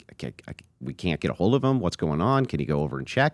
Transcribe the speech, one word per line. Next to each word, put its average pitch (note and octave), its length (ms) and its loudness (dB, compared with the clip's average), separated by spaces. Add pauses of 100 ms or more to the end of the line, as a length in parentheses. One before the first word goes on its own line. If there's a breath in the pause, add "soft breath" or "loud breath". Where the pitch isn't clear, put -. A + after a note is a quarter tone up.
I - 40 -20
can't, - 340 -12
I, - 60 -10 (260)
we B1+ 140 -8
can't E2 260 -2
get D#2 120 -2
a - 20 -2
hold G2+ 220 2
of C#3 80 2
him. C3+ 160 2
What's F2+ 160 0
going D#2 260 0
on? C3 240 4
Can - 140 -4
you C#2+ 60 -2
go D2 160 0
over D2 160 -2
and C2+ 100 -6
check? C#3+ 260 2